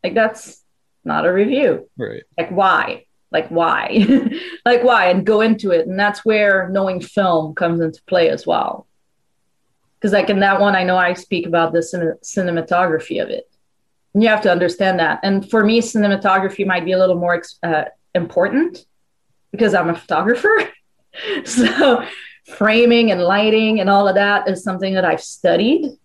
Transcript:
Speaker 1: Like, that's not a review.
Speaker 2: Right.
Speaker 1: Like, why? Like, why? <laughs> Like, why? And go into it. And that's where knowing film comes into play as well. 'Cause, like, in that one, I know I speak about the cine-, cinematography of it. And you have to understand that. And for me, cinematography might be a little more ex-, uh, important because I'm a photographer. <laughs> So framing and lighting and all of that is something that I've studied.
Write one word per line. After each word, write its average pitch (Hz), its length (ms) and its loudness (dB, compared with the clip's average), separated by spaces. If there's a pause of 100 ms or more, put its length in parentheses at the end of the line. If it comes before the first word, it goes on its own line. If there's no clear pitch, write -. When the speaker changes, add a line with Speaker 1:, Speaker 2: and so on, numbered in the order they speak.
Speaker 1:
Like, 180 100 -4
that's - 480 -2 (420)
not 156 220 -2
a 180 60 2
review. 233 640 0
Speaker 2:
Right. 110 260 -10 (160)
Speaker 1:
Like, 165 120 -6
why? 185 560 -2 (260)
Like, 160 160 -4
why? 165 580 0 (400)
<laughs> - 180 -20
Like, 240 200 2
why? 220 220 4
And 185 200 0
go 214 140 2
into 220 320 0
it. 165 160 0
And 185 100 -6
that's 208 260 -2
where 202 440 2
knowing 190 320 -2
film 165 560 -2
comes 170 240 0
into 160 260 -4
play 175 220 2
as - 180 -4
well. - 400 -4 (1120)
'Cause, 202 140 0
like, - 160 2
in 196 100 0
that 196 200 2
one, 202 140 4
I 185 80 0
know 180 140 2
I 180 160 2
speak 175 340 -6
about 165 260 0
the 170 80 2
cine-, 165 420 -4
cinematography 170 1000 -2
of - 60 -6
it. - 180 -8 (680)
And 208 80 4
you 226 80 4
have 214 120 2
to 196 80 2
understand 175 480 0
that. 156 240 -2
And 196 260 -2
for 220 140 2
me, 226 200 4
cinematography 196 840 0
might 180 200 -2
be 185 60 -2
a 185 60 0
little 185 200 2
more 175 160 0
ex-, - 280 -10
uh, 160 220 -2 (300)
important 196 720 -2 (680)
because 202 220 0
I'm 170 160 0
a 165 40 -2
photographer. 240 800 0
<laughs> - 40 -20 (680)
So 240 600 0 (420)
framing 233 640 2
and 180 100 0
lighting 214 600 2
and 190 100 0
all 202 160 4
of 190 80 2
that 202 340 2
is 185 140 -4
something 190 320 -4
that 185 100 0
I've 165 160 0
studied. 240 720 0 (140)